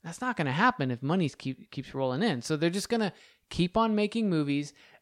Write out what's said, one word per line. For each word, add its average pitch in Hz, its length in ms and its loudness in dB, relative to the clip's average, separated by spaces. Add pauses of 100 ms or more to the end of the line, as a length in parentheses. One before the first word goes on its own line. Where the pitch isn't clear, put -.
That's 170 180 -10
not 247 160 -2
gonna 143 140 0
happen 151 400 2
if 117 120 -4
money 160 260 2
keep, - 420 -8
keeps - 240 -10
rolling 131 280 0
in. 147 200 0
So 156 120 0
they're 165 140 2
just 185 200 -4
gonna 220 240 0 (360)
keep 175 280 0
on 220 180 2
making 208 340 0
movies 143 440 0 (280)